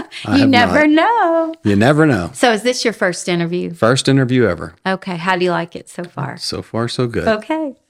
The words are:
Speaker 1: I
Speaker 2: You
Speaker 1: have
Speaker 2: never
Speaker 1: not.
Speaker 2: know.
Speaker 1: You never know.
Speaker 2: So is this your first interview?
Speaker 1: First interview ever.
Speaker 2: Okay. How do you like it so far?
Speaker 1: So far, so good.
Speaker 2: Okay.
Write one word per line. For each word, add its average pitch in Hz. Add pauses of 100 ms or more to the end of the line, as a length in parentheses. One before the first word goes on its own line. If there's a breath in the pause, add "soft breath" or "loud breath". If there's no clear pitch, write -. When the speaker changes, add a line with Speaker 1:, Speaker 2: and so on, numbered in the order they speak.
(240 loud breath)
Speaker 1:
I 214
Speaker 2:
You 277
Speaker 1:
have 269
Speaker 2:
never 269
Speaker 1:
not. 302
Speaker 2:
know. 330
Speaker 1:
You 101
never 147
know. 98
Speaker 2:
So -
is 208
this 247
your 220
first 180
interview? 175
Speaker 1:
First 123
interview 127
ever. 85 (120)
Speaker 2:
Okay. 190
How 180
do 180
you 180
like 170
it -
so -
far? -
Speaker 1:
So -
far, 117
so 123
good. 117
Speaker 2:
Okay. 269 (160)